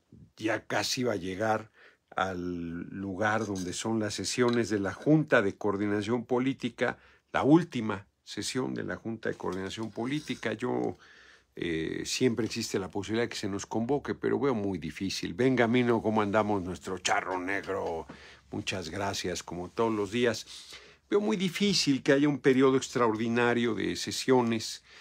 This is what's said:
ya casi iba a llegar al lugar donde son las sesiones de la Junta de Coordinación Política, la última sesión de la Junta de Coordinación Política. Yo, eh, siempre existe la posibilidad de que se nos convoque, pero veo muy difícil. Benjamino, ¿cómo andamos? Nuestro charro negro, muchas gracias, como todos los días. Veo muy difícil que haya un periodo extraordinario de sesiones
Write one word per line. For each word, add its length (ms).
ya 280
casi 380
iba 100
a 40
llegar 540
al 720
lugar 560
donde 300
son 240
las 160
sesiones 560
de 100
la 140
Junta 480
de 140
Coordinación 680
Política, 760
la 100
última 640
sesión 500
de 100
la 120
Junta 320
de 60
Coordinación 560
Política. 640
Yo, 420
eh, 520
siempre 400
existe 320
la 120
posibilidad 340
de 40
que 80
se 120
nos 180
convoque, 480
pero 260
veo 140
muy 240
difícil. 560
Benjamino, 680
¿cómo 220
andamos? 400
Nuestro 360
charro 400
negro, 680
muchas 380
gracias, 540
como 260
todos 240
los 180
días. 360
Veo 120
muy 160
difícil 640
que 100
haya 160
un 100
periodo 380
extraordinario 1000
de 220
sesiones 880